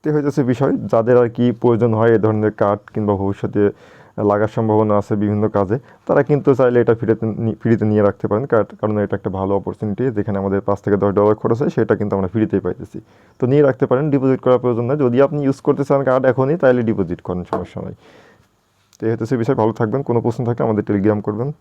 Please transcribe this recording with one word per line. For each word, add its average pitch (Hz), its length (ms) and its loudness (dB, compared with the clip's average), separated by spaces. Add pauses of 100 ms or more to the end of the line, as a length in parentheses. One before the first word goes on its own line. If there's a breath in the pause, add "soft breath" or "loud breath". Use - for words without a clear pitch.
তো 151 120 -2
হয়ে 147 120 0
যাচ্ছে 147 180 0 (100)
বিষয়, 135 200 0 (180)
যাদের 117 300 4
আর 120 140 2
কি 123 100 0 (160)
প্রয়োজন 117 380 2
হয় 117 160 4
এ 107 100 2
ধরনের 107 260 0 (100)
কার্ড 104 200 2 (120)
কিংবা 104 280 -2
ভবিষ্যতে 98 400 -4 (680 loud breath)
লাগার 104 260 2
সম্ভাবনা 110 460 2
আছে - 120 -6 (100)
বিভিন্ন 104 220 0 (100)
কাজে, 101 220 0 (300 soft breath)
তারা 147 220 2
কিন্তু 147 200 0 (100)
চাইলে 123 240 4
এটা 113 160 2
ফ্রিতে 110 260 -2 (200)
নি-, 110 160 -2
ফ্রিতে 107 300 2
নিয়ে 107 160 4
রাখতে - 220 -2
পারেন। 107 220 0
কার-, 107 280 0
কারণ 107 160 -2 (100)
এটা 101 140 -4
একটা 107 100 -6 (100)
ভালো 95 200 -2
অপরচুনিটি, 104 440 -6 (140)
যেখানে 101 240 -4
আমাদের 98 260 -2
পাঁচ 101 180 -2
থেকে 101 180 2
দশ 101 140 2
ডলার 104 240 4
খরচ 117 200 0
হয় 175 140 -2
সেটা 113 240 0
কিন্তু 104 180 -4
আমরা 98 160 -2
ফ্রিতেই 107 320 0
পাইতেছি। - 320 -8 (420 soft breath)
তো - 120 -2
নিয়ে 147 160 4
রাখতে 131 220 0
পারেন, 131 240 0
ডিপোজিট 131 320 0
করার 127 180 4
প্রয়োজন 120 240 -2
নয়। 147 180 -2
যদি 120 120 2 (100)
আপনি 147 200 -4
ইউজ 135 200 -2
করতে 143 220 0
চান 139 180 2
কার্ড 131 240 2
এখনই, 131 300 0
তাহলে 127 280 4
ডিপোজিট 90 380 -2
করেন, 90 240 -6
সমস্যা 92 340 -8
নাই। 90 100 -14 (1000 soft breath)
তো - 100 -12
এই 110 40 0
হচ্ছে 113 300 -2
বিষয়। 127 200 0
ভালো 110 180 2
থাকবেন, 120 300 -2
কোনো 117 160 0
প্রশ্ন 123 220 -2
থাকলে 120 200 -4
আমাদের 104 200 0
Telegram 104 400 0
করবেন। 107 220 -6 (120)